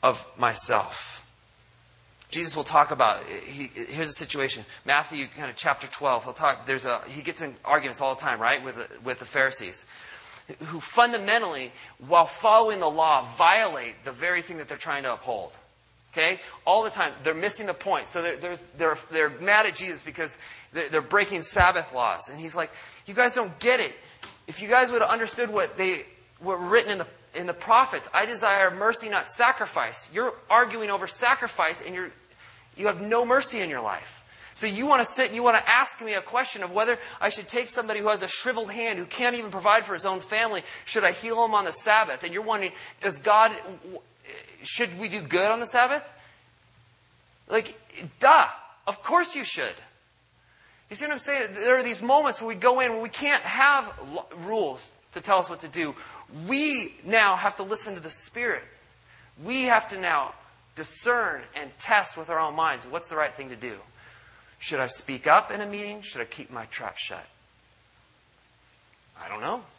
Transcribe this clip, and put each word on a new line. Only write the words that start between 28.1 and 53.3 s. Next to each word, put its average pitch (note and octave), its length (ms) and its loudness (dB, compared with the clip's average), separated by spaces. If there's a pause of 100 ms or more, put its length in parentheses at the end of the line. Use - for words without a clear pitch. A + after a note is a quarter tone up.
'I G3+ 140 4
desire G3+ 440 2
mercy, A3 380 -2
not F#3+ 200 -2
sacrifice.'" G3+ 840 0
You're A3+ 200 -2 (160)
arguing A3 400 4
over F#3+ 160 -2
sacrifice, G#3 760 -2
and F3+ 120 -10
you're, F3+ 180 -10 (640)
you G3 100 -2
have F#3 140 -2
no A3+ 240 0
mercy B3 340 0
in F3+ 100 -4
your C3 120 -6
life. G2+ 400 -8 (320)
So - 140 -4
you G#3+ 200 -2
wanna C4 160 6
sit B3 240 0
and G#3+ 80 -6
you A#3+ 80 -4
wanna A3+ 240 6
ask B3 340 4
me A3 120 -6
a F#3+ 80 -2
question A#3 420 -4
of F3 80 -8
whether A3+ 260 2 (220)
I G3 80 0
should G#3 220 -4
take A#3+ 180 -2
somebody A3 320 -4
who G#3 80 0
has G3+ 160 2
a F#3 60 -6
shriveled A3+ 420 -4
hand, A3+ 280 -4
who F3+ 60 -6
can't A#3+ 300 0
even A3 160 -8
provide G3+ 320 4
for G3+ 100 -6
his F3 120 -6
own F#3 160 -2
family, G#3+ 420 -2 (220)
should G#3+ 180 0
I F3+ 80 6
heal A3+ 320 -2
him A3+ 100 0
on G3+ 120 2
the D#3+ 80 -4
Sabbath? G#3 500 2
And E3+ 100 -8
you're G3+ 80 -4
wondering, G#3 300 -4 (300)
does E3+ 180 -4
God, G#3+ 320 6 (1120)
should F3 340 -4
we G#3 120 -8
do G3 120 -6
good F3 300 2
on A#3 80 2
the A#3+ 60 -4
Sabbath? B3+ 440 2 (1400)
Like, A3 280 -2 (440)
duh. C4+ 260 8 (400)
Of G3+ 160 -8
course E4+ 320 2
you C4+ 80 -6
should. A#2+ 320 -4 (1120)
You G#3 60 -12
see C#4 100 -6
what D4+ 60 -4
I'm C#4 80 -4
saying? C4+ 340 -2
There A#3 240 4
are B3+ 60 2
these A3+ 180 -4
moments C4+ 380 4
where A3+ 80 -6
we A3+ 80 -6
go B3 240 6
in, B3 140 2
where A3+ 80 -4
we A3+ 80 -6
can't C#4+ 340 2